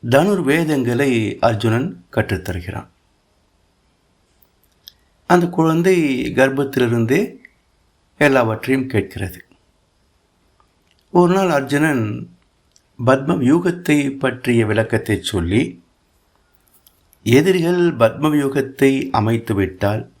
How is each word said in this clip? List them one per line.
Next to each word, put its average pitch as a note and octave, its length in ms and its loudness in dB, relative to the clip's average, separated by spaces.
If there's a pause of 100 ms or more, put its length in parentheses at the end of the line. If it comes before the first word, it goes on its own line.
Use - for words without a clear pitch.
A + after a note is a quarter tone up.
தனுர்வேதங்களை C#3 1300 0
அர்ஜுனன் A#2 720 -2
கற்றுத்தருகிறான். F2+ 760 -6 (2500)
அந்த F3 200 4
குழந்தை D#3+ 760 0 (140)
கர்ப்பத்திலிருந்தே C3 1000 0 (840)
எல்லாவற்றையும் C3 680 0
கேட்கிறது. G2 580 -6 (1700)
ஒரு F3 220 4
நாள் F#3+ 160 0
அர்ஜுனன் C3+ 800 -2 (760)
பத்ம C#3 320 2
வியூகத்தை D3+ 720 0
பற்றிய B2 560 -2
விளக்கத்தை A2 560 -2
சொல்லி, G2+ 640 -2 (1400)
எதிரிகள் E3+ 720 2
பத்ம A#2 360 2
வியூகத்தை C3+ 800 0
அமைத்துவிட்டால் A2 1000 -2 (120)